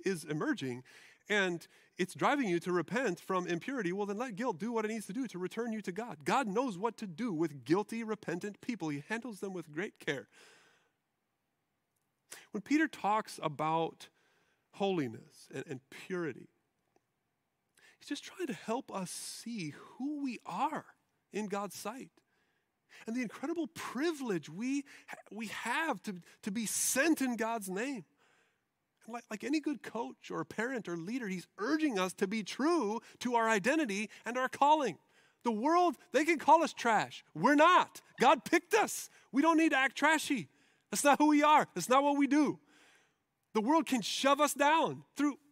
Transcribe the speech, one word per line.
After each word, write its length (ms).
is 220
emerging 580
and 360
it's 180
driving 340
you 120
to 100
repent 480
from 280
impurity, 460
well, 140
then 100
let 180
guilt 240
do 120
what 120
it 60
needs 160
to 80
do 140
to 100
return 340
you 120
to 80
God. 340
God 220
knows 300
what 200
to 100
do 240
with 320
guilty, 400
repentant 580
people. 280
He 180
handles 320
them 140
with 180
great 280
care. 280
When 100
Peter 260
talks 540
about 680
holiness 800
and, 160
and 100
purity, 600
he's 60
just 140
trying 240
to 60
help 400
us 160
see 640
who 260
we 220
are 400
in 160
God's 280
sight 340
and 80
the 60
incredible 460
privilege 800
we 340
ha-, 100
we 160
have 560
to, 120
to 80
be 140
sent 560
in 160
God's 320
name. 340
And 80
like, 160
like 140
any 160
good 220
coach 500
or 100
a 40
parent 420
or 100
leader, 300
he's 200
urging 420
us 160
to 120
be 160
true 580
to 160
our 140
identity 600
and 120
our 120
calling. 480
The 80
world, 440
they 120
can 160
call 240
us 100
trash. 500
We're 220
not. 460
God 260
picked 280
us. 360
We 100
don't 160
need 140
to 60
act 200
trashy. 500
That's 140
not 140
who 100
we 160
are. 300
That's 160
not 140
what 140
we 100
do. 320
The 80
world 240
can 160
shove 380
us 140
down 500
through, 200